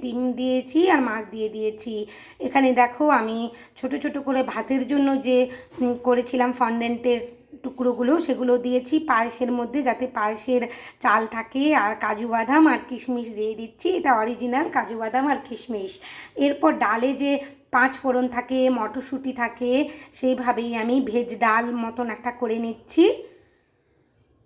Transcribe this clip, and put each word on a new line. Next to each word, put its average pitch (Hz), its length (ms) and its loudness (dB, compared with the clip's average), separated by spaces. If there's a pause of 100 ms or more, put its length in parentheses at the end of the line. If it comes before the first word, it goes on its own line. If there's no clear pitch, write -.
ডিম 247 300 -2
দিয়েছি 254 580 2
আর 294 120 4
মাছ 220 300 -2
দিয়ে 220 180 -4
দিয়েছি। 214 560 -6 (340)
এখানে 262 340 4
দেখো, 247 360 4
আমি 226 400 0 (260)
ছোট 262 200 -6
ছোট 285 220 -4
করে 262 260 0
ভাতের 254 440 -2
জন্য 277 340 2
যে, 254 280 2 (320)
উম, 247 120 2
করেছিলাম 247 580 0
ফন্ডেন্টের 233 880 -2 (260)
টুকরোগুলো, 247 560 0
সেগুলো 247 380 2
দিয়েছি 247 420 0
পায়েসের 240 520 0
মধ্যে, 240 300 -2
যাতে 247 260 0
পায়েসের 226 540 -2 (380)
চাল 220 280 4
থাকে। 269 480 0
আর 214 200 2
কাজু 214 320 -4
বাদাম 226 400 6
আর 247 120 4 (100)
কিশমিশ 240 440 -6
দিয়ে 214 220 -4
দিচ্ছি, 226 340 -6
এটা 320 240 2
অরিজিনাল 240 560 0
কাজু 226 280 -2
বাদাম 233 300 0
আর 269 100 2 (120)
কিশমিশ। 208 500 -10 (360)
এরপর 285 380 2
ডালে 233 400 0
যে 277 260 0 (320)
পাঁচ 262 260 4
ফোড়ন 254 300 0
থাকে, 254 420 0
মটরশুঁটি 254 640 -4
থাকে, 247 560 -2 (220)
সেইভাবেই 240 640 0
আমি 233 260 2
ভেজ 220 380 -2
ডাল 233 360 2
মতন 233 340 -4
একটা 226 220 -8
করে 226 280 -4
নিচ্ছি। 233 640 2 (1200)